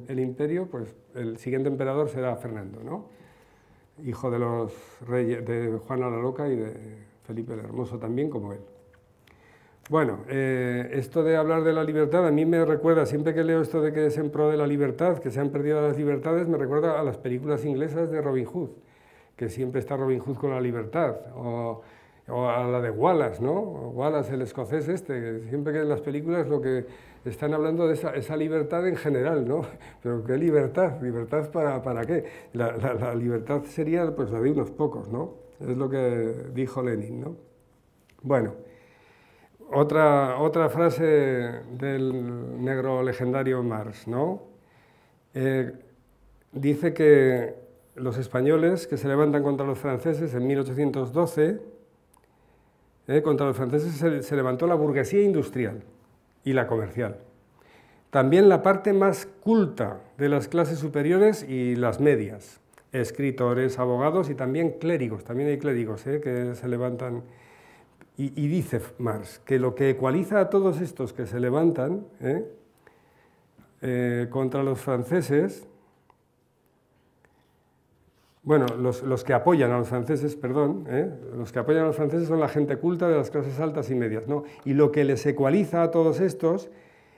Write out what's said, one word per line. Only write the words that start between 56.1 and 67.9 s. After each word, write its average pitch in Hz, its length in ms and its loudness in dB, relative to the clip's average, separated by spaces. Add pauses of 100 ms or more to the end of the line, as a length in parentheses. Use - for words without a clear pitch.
y 135 80 0
la 127 120 2
comercial. 107 520 -4 (920)
También 143 380 6
la 185 160 6
parte 196 300 4
más 196 320 2
culta 160 760 0 (180)
de 143 120 2
las 143 180 2
clases 165 320 0
superiores 165 640 2
y 127 320 -2
las 120 240 0
medias, 110 640 0 (320)
escritores, 127 840 0
abogados 143 500 2
y 143 60 -4
también 143 440 -2
clérigos, 127 460 -2
también 135 240 -2
hay 143 80 0
clérigos, 120 500 -2
eh, 147 140 -2
que 123 340 -2
se 127 140 -8
levantan. 123 540 -4 (960)